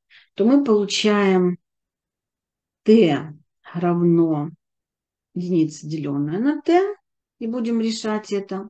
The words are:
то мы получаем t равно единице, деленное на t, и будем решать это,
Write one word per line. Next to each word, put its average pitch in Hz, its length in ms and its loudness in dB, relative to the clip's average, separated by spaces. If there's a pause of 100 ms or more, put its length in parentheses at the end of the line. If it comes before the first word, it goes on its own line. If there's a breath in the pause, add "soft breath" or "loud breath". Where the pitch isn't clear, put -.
(360 soft breath)
то 196 100 0
мы 277 180 4
получаем 202 920 0 (1300)
t 160 500 4 (400)
равно 170 760 2 (840)
единице, 175 540 -2
деленное 147 520 -4
на 285 220 -2
t, 381 340 0 (440)
и 226 80 -8
будем 233 340 -4
решать 220 500 -4
это, 196 380 -6